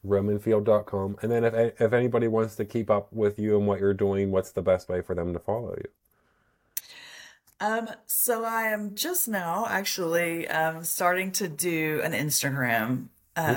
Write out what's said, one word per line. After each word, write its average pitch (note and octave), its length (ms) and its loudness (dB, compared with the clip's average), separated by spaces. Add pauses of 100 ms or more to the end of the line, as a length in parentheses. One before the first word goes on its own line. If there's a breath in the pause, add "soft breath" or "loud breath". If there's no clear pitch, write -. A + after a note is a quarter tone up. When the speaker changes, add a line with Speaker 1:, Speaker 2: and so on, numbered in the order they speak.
Speaker 1:
Romanfield G#2 580 2
dot G#2 220 4
com. G2 360 -4
And A2 100 -2
then A#2 120 2
if, A2+ 380 2
if A2 100 4
anybody A#2+ 380 2
wants A2 260 0
to A2 100 -4
keep A2 240 -4
up G2+ 220 2
with G#2 260 2
you G#2 200 2
and G2+ 100 4
what G2 140 2
you're G2+ 120 4
doing, G2 380 2
what's F#2+ 200 0
the G2 100 -2
best F#2 260 2
way F2+ 140 -2
for F2+ 120 -6
them F2 200 -2
to E2 60 -4
follow A2 380 -4
you? - 120 -12 (1700 loud breath)
Speaker 2:
Um, A3 280 -2 (160)
so A3+ 400 0
I A3+ 220 -2
am G#3 280 -4
just F4 320 -2
now F#3+ 400 -2
actually, E3+ 800 -2
um, D#3+ 360 0
starting F#3 500 0
to G3 160 -2
do D#3 540 -2
an E3 100 -2
Instagram, B2+ 920 0 (280)
uh, D#3 220 0